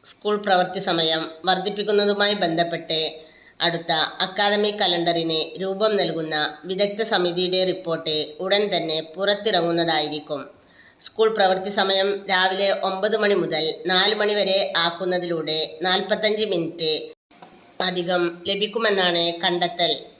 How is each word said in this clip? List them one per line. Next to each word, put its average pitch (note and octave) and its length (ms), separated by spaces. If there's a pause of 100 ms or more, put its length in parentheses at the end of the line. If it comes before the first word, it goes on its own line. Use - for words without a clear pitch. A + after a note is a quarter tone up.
സ്കൂൾ G#3 260 (100)
പ്രവൃത്തി F#3 420
സമയം D#3+ 340 (260)
വർദ്ധിപ്പിക്കുന്നതുമായി G3+ 920
ബന്ധപ്പെട്ട് E3 560 (680)
അടുത്ത E3 260 (340)
അക്കാദമിക് G#3 560
കലണ്ടറിന് E3+ 560 (240)
രൂപം G3 380
നൽകുന്ന D#3+ 360 (340)
വിദഗ്ധ G3+ 320 (100)
സമിതിയുടെ F3+ 580
റിപ്പോർട്ട് D#3+ 440 (300)
ഉടൻ G3+ 200 (100)
തന്നെ D#3+ 240 (160)
പുറത്തിറങ്ങുന്നതായിരിക്കും. E3+ 1300 (640)
സ്കൂൾ A3 320
പ്രവൃത്തി F#3+ 400
സമയം F#3+ 320 (220)
രാവിലെ F#3+ 360 (220)
ഒമ്പത് F#3+ 340
മണി G3+ 160
മുതൽ D#3+ 240 (280)
നാല് G3+ 280
മണി G#3 200
വരെ F#3+ 200 (240)
ആക്കുന്നതിലൂടെ E3+ 760 (300)
നാൽപത്തഞ്ച് G#3 640
മിനിറ്റ് D#3+ 400 (960)
അധികം F3+ 360 (260)
ലഭിക്കുമെന്നാണ് G3 760 (200)
കണ്ടെത്തൽ. F3 480 (260)